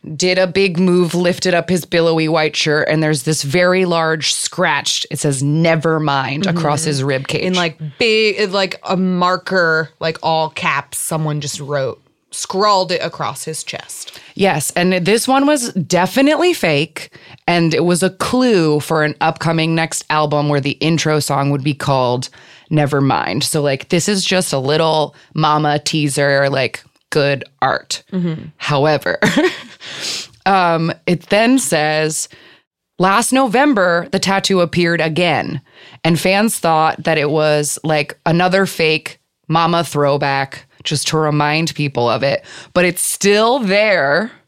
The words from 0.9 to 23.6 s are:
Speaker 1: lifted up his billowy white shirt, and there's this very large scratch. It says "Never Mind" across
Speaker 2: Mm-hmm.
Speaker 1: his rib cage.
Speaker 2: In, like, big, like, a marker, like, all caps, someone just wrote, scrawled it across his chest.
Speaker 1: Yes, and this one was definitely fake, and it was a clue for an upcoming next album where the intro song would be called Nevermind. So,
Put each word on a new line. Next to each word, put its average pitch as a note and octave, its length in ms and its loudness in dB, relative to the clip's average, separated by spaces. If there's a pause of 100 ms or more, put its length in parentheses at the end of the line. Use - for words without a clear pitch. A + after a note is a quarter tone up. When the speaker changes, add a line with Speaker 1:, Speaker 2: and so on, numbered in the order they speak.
Speaker 1:
lifted F3 380 0
up E3+ 160 0
his F3+ 160 0
billowy E3 420 2
white D#3 280 0
shirt, D3+ 340 0
and D#3 140 2
there's D3+ 200 0
this D#3 200 -2
very F3+ 420 2
large E3 480 0
scratch. - 760 -2
It D3+ 80 -8
says C#3 240 -2
"Never D#3+ 580 2
Mind" C#3 460 -2
across D#3 340 0
Speaker 2:
Mm-hmm. D#3 80 -2
Speaker 1:
his C3+ 140 -2
rib C3+ 240 -2
cage. - 160 -2
Speaker 2:
In, F#3 100 -2
like, E3+ 240 -2 (200)
big, G#3+ 540 2
like, F#3+ 320 -2
a - 140 -2
marker, F3+ 920 0 (120)
like, D#3+ 220 -4
all D#3+ 260 0
caps, D3 480 -4
someone D#3 440 -4
just C#3+ 200 -8
wrote, C3+ 400 -4 (300)
scrawled F#3+ 600 0
it F3 100 -2
across C#3+ 440 -8
his D#3+ 180 -10
chest. - 560 -14 (160)
Speaker 1:
Yes, E3 360 0
and F3+ 220 2 (120)
this G#3+ 220 2
one C4+ 180 4
was C#4 280 0
definitely C4+ 800 2
fake, D#3 580 -2 (360)
and E3+ 260 2
it D3+ 120 2
was F3 180 2
a F#3 60 2
clue F#3 720 2
for D#3 220 0
an D3+ 180 -2
upcoming D#3+ 540 0
next E3 340 -2
album D3+ 400 2
where C#3+ 120 2
the C#3 180 -4
intro D#3 400 2
song C#3 320 0
would C#3 120 -2
be D3 100 0
called B2+ 560 0 (420)
Nevermind. C#3 720 0
So, - 180 -2